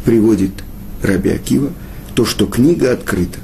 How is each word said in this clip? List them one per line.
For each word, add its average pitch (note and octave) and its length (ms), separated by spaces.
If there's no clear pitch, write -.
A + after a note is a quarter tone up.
приводит G#2+ 480
Раби F#2+ 300
Акива, - 400
то, A#2+ 100
что G#2 220
книга C3+ 460
открыта. F#2 520